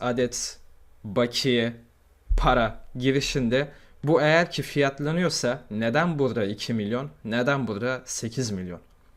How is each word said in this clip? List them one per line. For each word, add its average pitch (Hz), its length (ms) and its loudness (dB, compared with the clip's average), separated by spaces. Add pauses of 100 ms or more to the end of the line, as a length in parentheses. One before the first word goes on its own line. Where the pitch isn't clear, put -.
adet, 123 580 -2 (440)
bakiye, 120 720 0 (640)
para 120 480 2 (100)
girişinde 131 760 0 (320)
bu 147 180 4
eğer 165 300 4
ki 151 100 -4
fiyatlanıyorsa 143 1080 0
neden 139 480 0
burada 117 260 0
iki 110 280 -4
milyon, 113 360 -2 (160)
neden 123 420 0
burada 120 380 -4
sekiz 117 460 -6
milyon? 90 280 -8 (380)